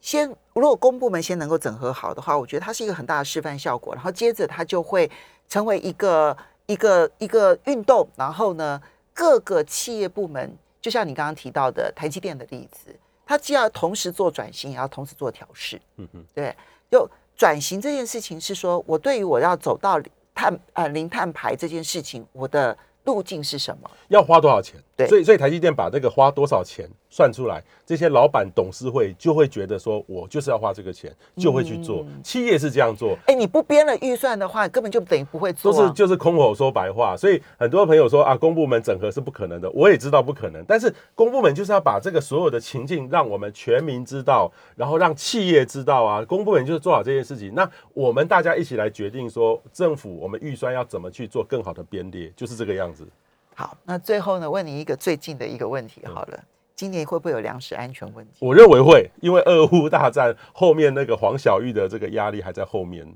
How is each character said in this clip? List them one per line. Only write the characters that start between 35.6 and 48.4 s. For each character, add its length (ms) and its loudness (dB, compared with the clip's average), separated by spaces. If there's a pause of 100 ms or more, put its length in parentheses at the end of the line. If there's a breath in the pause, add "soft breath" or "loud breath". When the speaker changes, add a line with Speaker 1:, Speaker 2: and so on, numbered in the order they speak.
Speaker 1:
啊。 40 4
Speaker 2:
都 100 6
是， 60 0
就 140 4
是 100 2
空 200 2
口 180 4
说 160 0
白 220 -2
话。 240 0
所 140 2
以 120 2 (160 soft breath)
很 100 0
多 160 4
朋 120 6
友 120 6
说 160 4
，“啊， 120 4
公 180 2
部 120 0
门 160 2
整 180 -2
合 100 -4
是 100 -8
不 100 -10
可 180 -10
能 120 -10
的。” 140 -6
我 160 6
也 80 6
知 120 -6
道 120 6
不 100 -4
可 180 -8
能， 180 -16
但 100 4
是 160 0 (200 loud breath)
公 180 2
部 100 0
门 120 4
就 100 -4
是 80 -2
要 80 4
把 180 0
这 120 -6
个 100 0
所 220 -4
有 80 2
的 100 -4
情 260 -10
境 240 -6
让 180 0
我 80 -6
们 160 -6
全 300 0
民 220 -8
知 180 -10
道， 300 2 (240 soft breath)
然 120 -4
后 80 -2
让 200 2
企 320 -4
业 180 4
知 160 -10
道 220 2
啊， 200 -2
公 200 -4
部 80 0
门 120 2
就 80 -4
是 60 -2
做 140 0
好 100 2
这 100 -4
件 120 -2
事 120 -12
情。 180 -12
那 140 0 (240 soft breath)
我 200 0
们 160 0
大 120 4